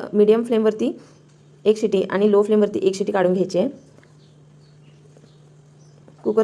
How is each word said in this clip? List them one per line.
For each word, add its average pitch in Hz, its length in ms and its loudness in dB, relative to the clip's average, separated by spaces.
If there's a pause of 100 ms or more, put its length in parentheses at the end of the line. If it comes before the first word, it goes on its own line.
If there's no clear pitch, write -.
(140)
मीडियम 214 300 2
फ्लेमवरती 226 560 -2 (680)
एक 214 120 2
शिटी 196 240 -2
आणि 196 300 0
लो 202 120 4
फ्लेमवरती 208 360 0
एक 190 160 0
शिटी 202 160 -6
काढून 185 220 0
घ्यायची 180 260 -2
आहे. 247 100 -2 (2500)
कुकर 220 200 0